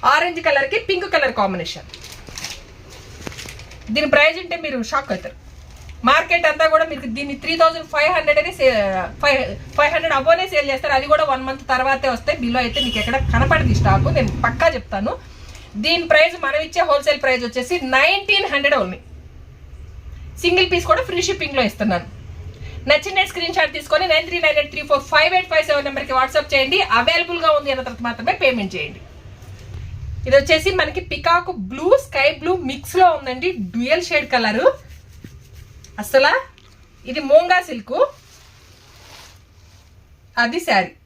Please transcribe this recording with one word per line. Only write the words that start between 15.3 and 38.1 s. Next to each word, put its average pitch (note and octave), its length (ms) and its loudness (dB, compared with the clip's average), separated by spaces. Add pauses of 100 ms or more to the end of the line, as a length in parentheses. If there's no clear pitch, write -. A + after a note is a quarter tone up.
దీని E4+ 280 0
ప్రైస్ E4 320 4
మనం D4 220 -2
ఇచ్చే F4 140 -2 (100)
హోల్‌సేల్ C#4+ 340 2
ప్రైస్ B3+ 220 0
వచ్చేసి B3+ 280 -4 (220)
నైన్టీన్ G4 560 2
హండ్రెడ్ C#4+ 260 2
only. F#3 220 -4 (1400)
సింగిల్ F4+ 280 2
పీస్ F4 200 -2
కూడా B4+ 180 2
ఫ్రీ F4+ 180 -4
షిప్పింగ్లో D4 420 -2
ఇస్తున్నాను. G3+ 380 -2 (840)
నచ్చిన F#4+ 420 2
స్క్రీన్ E4+ 260 -4
షాట్ D#4 180 0
తీసుకొని D#4 360 0
నైన్ D#4+ 180 0
త్రీ F4 160 -2
నైన్ D4+ 140 4
ఎయిట్ D4 140 -6
త్రీ D4+ 140 -8
ఫోర్ C#4+ 240 2
ఫైవ్ D#4+ 240 4
ఎయిట్ F#4 160 -2
ఫైవ్ D#4 160 2
సెవెన్ C#4+ 200 0
నెంబర్కి C4+ 320 -4
WhatsApp D4 340 0
చేయండి, C4+ 240 2 (220)
అవైలబుల్గా E4+ 580 0
ఉంది C#4+ 160 -4
అన్న C4 120 -6
తర్వాత A#3+ 220 -10
మాత్రమే A#3 340 -2
పేమెంట్ A3 340 0
చేయండి. D3 240 -10 (1300)
ఇది C4 100 4
వచ్చేసి D#4 320 4 (100)
మనకి D#4 300 -2
పికాక్ F4 420 0 (200)
బ్లూ, D4 180 -2 (160)
స్కై C#4+ 240 2 (100)
బ్లూ D#4+ 140 0 (160)
మిక్స్లో F4+ 380 2 (100)
ఉందండి, C4+ 320 -4 (240)
డ్యూయల్ C#4+ 340 0
షేడ్ D4+ 260 -2
కలరు. A#3 340 2 (1400)
అసలు C#4 280 4 (800)
ఇది C4+ 200 -4
మోంగా F4 280 6 (100)
సిల్క్, A#3+ 300 -8 (2500)